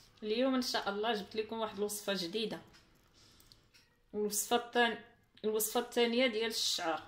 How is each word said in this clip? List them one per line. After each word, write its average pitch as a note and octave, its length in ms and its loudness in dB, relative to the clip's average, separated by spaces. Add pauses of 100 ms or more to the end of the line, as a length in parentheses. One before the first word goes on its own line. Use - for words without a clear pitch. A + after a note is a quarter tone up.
(220)
اليوم B3 320 2
إن B3+ 80 2
شاء - 260 -2
الله G#3 240 0
جبت G3+ 240 -6
لكم A3 220 -4
واحد G#3+ 180 -4
الوصفة G3+ 400 -2
جديدة. F#3 440 -4 (1500)
الوصفة G#3 420 0
الثان-، A#3 420 2 (460)
الوصفة A3 360 0
الثانية A#3+ 460 2
ديال A3+ 240 0
الشعر. E3 580 0